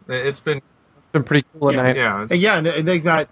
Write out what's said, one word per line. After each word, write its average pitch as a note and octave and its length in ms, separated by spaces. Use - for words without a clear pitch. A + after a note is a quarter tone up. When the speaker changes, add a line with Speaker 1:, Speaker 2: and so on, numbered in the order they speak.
Speaker 1:
it's C3 320
been C#3+ 200
Speaker 2:
It's - 100
been D3 100
pretty D3 300
cool D3 160
at C3+ 80
Speaker 3:
Yeah. B2+ 60
Speaker 2:
night. B2+ 140
Speaker 1:
Yeah, G#2 280
it's A#2+ 80
Speaker 3:
And F3 80
yeah, G3+ 180
and, D#3 80
and D#3+ 220
they've F3 160
got, D#3+ 280